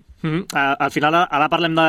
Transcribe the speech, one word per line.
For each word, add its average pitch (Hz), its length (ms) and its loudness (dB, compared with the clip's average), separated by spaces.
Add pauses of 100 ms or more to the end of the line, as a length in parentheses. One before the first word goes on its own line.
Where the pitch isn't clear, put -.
(220)
Mhm. 165 220 -4 (100)
A-, 139 220 0 (100)
al 139 60 -2
final, 151 240 0 (120)
ara 151 220 0
parlem 165 240 0
de, 160 160 4